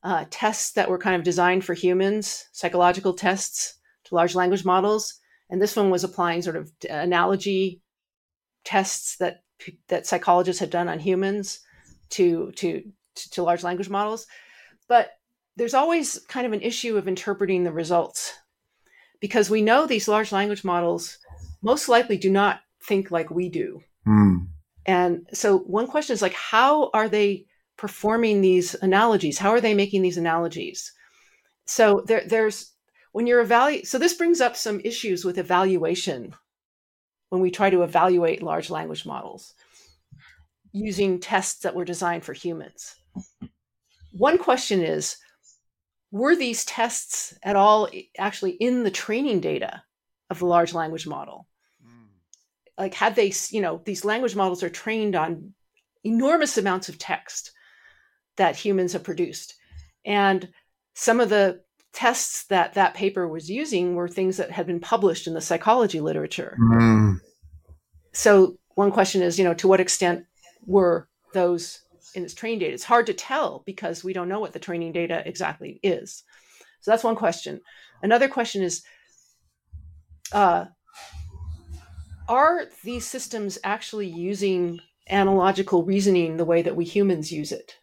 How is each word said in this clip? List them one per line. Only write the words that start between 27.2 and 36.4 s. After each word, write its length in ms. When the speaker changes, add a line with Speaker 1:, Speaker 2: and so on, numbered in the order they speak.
Speaker 1:
performing 640
these 360
analogies? 640
How 120
are 100
they 140
making 280
these 140
analogies? 760
So 400
there, 200
there's, 460
when 140
you're 180
evalu-, 420
so 120
this 160
brings 260
up 160
some 280
issues 400
with 140
evaluation 960